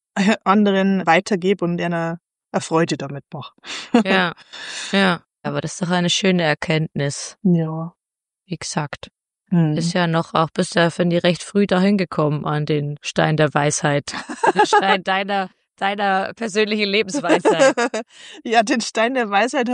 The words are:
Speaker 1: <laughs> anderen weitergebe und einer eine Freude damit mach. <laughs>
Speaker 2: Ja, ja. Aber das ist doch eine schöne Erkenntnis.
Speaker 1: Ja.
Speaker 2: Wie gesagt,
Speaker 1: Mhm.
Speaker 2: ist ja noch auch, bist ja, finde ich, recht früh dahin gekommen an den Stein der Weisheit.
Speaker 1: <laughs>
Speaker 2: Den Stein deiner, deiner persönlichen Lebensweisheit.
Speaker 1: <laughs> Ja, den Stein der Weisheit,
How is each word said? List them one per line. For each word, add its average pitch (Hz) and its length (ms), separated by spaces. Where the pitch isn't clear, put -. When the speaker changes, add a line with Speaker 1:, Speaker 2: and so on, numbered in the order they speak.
Speaker 1:
<laughs> 202 280
anderen 196 640
weitergebe 190 580
und 175 160
einer 170 380
eine 196 100
Freude 160 360
damit 139 360
mach. - 200
<laughs> 226 120
Speaker 2:
Ja, 185 300
ja. 190 320
Aber 143 200
das 156 120
ist - 80
doch 170 80
eine 175 200
schöne 180 320
Erkenntnis. 151 1000
Speaker 1:
Ja. 165 520
Speaker 2:
Wie 170 120
gesagt, - 520
Speaker 1:
Mhm. 160 240
Speaker 2:
ist 170 180
ja 180 120
noch 165 280
auch, 156 160
bist - 240
ja, 170 160
finde 175 260
ich, 170 80
recht 175 180
früh 202 240
dahin 196 300
gekommen 151 480
an 151 220
den 147 340
Stein 156 360
der 151 180
Weisheit. 147 580
Speaker 1:
<laughs> - 420
Speaker 2:
Den 403 120
Stein 196 360
deiner, 196 460
deiner 196 580
persönlichen 214 560
Lebensweisheit. 214 880
Speaker 1:
<laughs> - 680
Ja, 226 180
den 233 200
Stein 233 320
der 233 160
Weisheit, 233 440